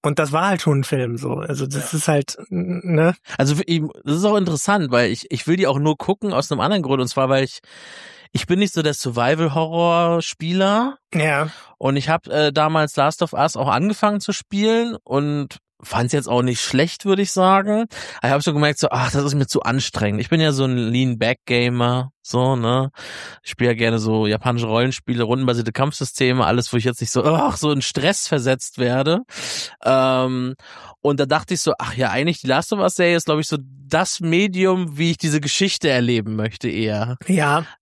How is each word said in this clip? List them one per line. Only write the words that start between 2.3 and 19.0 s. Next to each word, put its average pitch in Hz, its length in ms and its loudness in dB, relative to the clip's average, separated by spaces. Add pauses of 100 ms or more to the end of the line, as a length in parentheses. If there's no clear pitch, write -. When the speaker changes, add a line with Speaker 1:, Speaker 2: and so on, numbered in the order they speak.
Speaker 1:
n-, 180 320 -4
ne? 165 320 2 (240)
Speaker 2:
Also 139 160 2
für 165 140 -2
ihn, 160 220 0 (120)
das 147 140 -2
ist 180 80 0
auch 214 120 4
interessant, 175 540 0
weil 120 220 4
ich, - 180 -8
ich - 160 -6
will 160 100 2
die 180 120 2
auch 139 100 0
nur 151 180 2
gucken 202 360 -4
aus - 180 -2
einem 131 100 -2
anderen 180 220 0
Grund. 135 180 0
Und 127 60 0
zwar, 131 220 0
weil 135 160 2
ich, - 160 -10 (720)
ich - 160 -4
bin 180 100 2
nicht 202 160 0
so 165 80 0
der 151 120 0
Survival-Horror-Spieler. 170 2000 0 (160)
Speaker 1:
Ja. 156 360 2 (280)
Speaker 2:
Und 135 180 0
ich 135 120 -4
hab, 165 180 0
äh, 147 260 2
damals 151 440 2
Last 151 260 2
of 165 120 -4
Us - 220 0
auch 131 120 -2
angefangen 208 520 0
zu 202 120 -4
spielen 226 720 0
und 143 540 -2 (240)
fand's 120 320 -2
jetzt 139 140 0
auch 123 120 2
nicht 123 220 0
schlecht, - 420 -2
würde 196 160 2
ich 196 120 -2
sagen. 196 520 2 (340)
Aber 120 100 0
ich - 20 4
hab 143 120 2
schon 151 120 0
gemerkt, 147 240 2
so, 147 120 2
ach, 127 200 -2